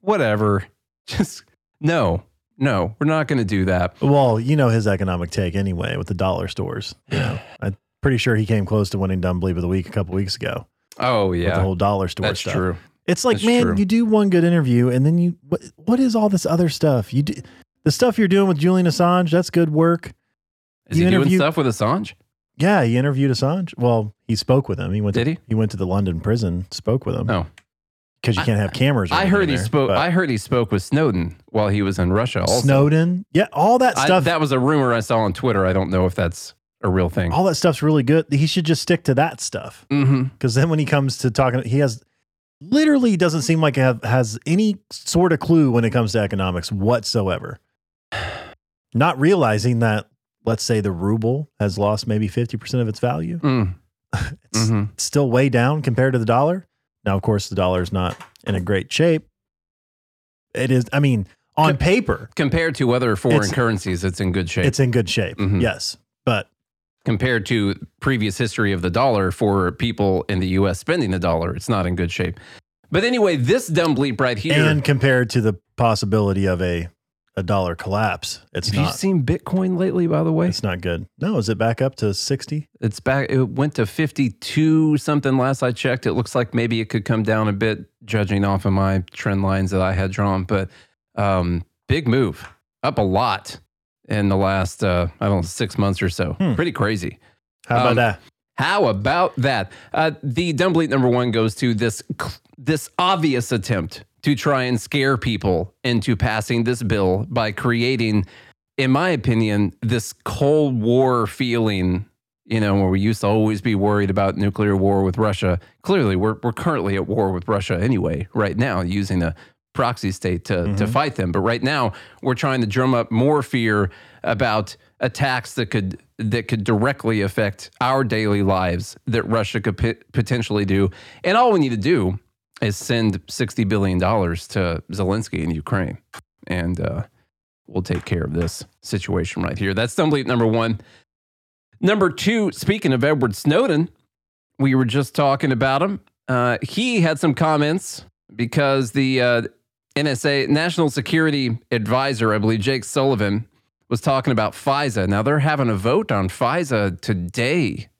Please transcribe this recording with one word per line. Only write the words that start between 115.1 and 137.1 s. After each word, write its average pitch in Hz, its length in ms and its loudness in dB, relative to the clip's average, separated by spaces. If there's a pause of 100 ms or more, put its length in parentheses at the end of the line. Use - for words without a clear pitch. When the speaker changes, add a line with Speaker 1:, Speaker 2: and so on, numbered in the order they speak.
Speaker 1:
Russia. 95 420 0 (220)
Clearly, 131 340 0
we're, 104 280 0
we're 117 100 -2
currently 101 420 -2
at 98 120 -4
war 101 240 0
with 90 160 -6
Russia 95 340 -2
anyway, 92 520 -2
right 98 240 -2
now, 110 240 -2
using 95 420 -2
a 82 100 -2 (400)
proxy 120 380 -2
state 92 340 -4
to, 90 200 -2
to 101 40 -2
Speaker 2:
Mm-hmm. 101 220 -2
Speaker 1:
fight 135 240 -2
them. 90 160 -4
But 98 80 0
right 113 240 -2
now, 131 300 -2 (280)
we're 127 140 -2
trying 131 260 -2
to 113 60 0
drum 127 260 0
up 117 180 0
more 135 300 2
fear 107 480 0 (340)
about 107 540 -2 (240)
attacks 127 540 -4
that 120 100 -2
could, 95 340 -4 (180)
that 113 300 -4
could 110 160 -2
directly 113 580 0
affect 101 500 -2 (100)
our 131 240 0
daily 104 380 0
lives 92 520 -2 (120)
that 113 160 0
Russia 113 360 -2
could 101 180 -4
p-, 117 180 0 (180)
potentially 110 500 0
do. 98 260 2 (360)
And 185 100 2
all 240 160 4
we 190 80 4
need 135 120 2
to 117 60 -2
do 101 420 0 (420)
is 104 160 -2
send 110 500 0
sixty - 380 -4
billion 98 320 0
dollars 90 520 0
to 87 320 -2 (100)
Zelensky 98 520 -4
in 80 80 -2
Ukraine. 80 460 -4 (500)
And, 87 320 -4
uh, - 240 -4 (640)